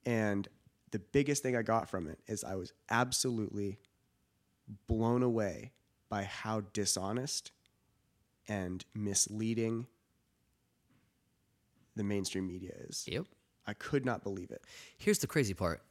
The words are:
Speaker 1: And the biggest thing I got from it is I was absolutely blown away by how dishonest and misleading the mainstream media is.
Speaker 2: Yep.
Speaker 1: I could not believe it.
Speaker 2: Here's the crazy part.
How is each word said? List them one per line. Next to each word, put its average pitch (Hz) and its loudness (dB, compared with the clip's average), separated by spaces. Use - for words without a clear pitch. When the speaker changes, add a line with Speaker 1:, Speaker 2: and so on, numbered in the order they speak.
Speaker 1:
And 107 2
the 110 -4
biggest 143 2
thing 127 2
I 117 2
got 110 2
from 90 -2
it 78 -10
is 107 -4
I 98 -4
was 90 -6
absolutely 113 0
blown 117 4
away 113 0
by 101 0
how 110 -2
dishonest 104 -2
and 92 -2
misleading 113 0
the 107 0
mainstream 95 0
media 90 -8
is. - -8
Speaker 2:
Yep. 147 -4
Speaker 1:
I 104 -4
could 135 -2
not 123 0
believe 95 -6
it. - -10
Speaker 2:
Here's 208 4
the - 0
crazy 110 2
part. 87 0